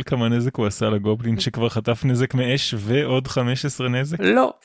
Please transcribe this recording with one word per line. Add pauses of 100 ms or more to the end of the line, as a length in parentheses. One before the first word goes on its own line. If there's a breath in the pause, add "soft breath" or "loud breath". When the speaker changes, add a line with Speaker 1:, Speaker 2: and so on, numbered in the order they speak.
Speaker 1:
כמה
נזק
הוא
עשה
לגובלין
שכבר
חטף
נזק
מאש
ועוד
חמש
עשרה
נזק?
Speaker 2:
לא, (120)